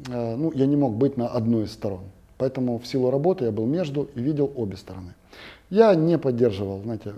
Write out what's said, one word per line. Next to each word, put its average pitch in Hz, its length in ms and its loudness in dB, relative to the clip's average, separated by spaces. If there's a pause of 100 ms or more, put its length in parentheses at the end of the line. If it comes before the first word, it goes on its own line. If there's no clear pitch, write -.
э, 117 280 -4
ну, 160 180 0
я 135 100 4
не 143 120 4
мог 131 180 2
быть 139 220 2
на 120 100 0
одной 113 380 2
из - 80 -8
сторон. 95 300 -6 (340)
Поэтому 127 420 -2
в 117 80 -12
силу 127 240 2
работы 147 340 2
я 113 60 2
был 110 140 0
между 147 500 -2
и 117 60 -4
видел 143 340 0
обе 104 220 -4
стороны. 92 360 -16 (560)
Я 208 260 6
не 160 220 4
поддерживал, 104 640 0
знаете, 107 360 -10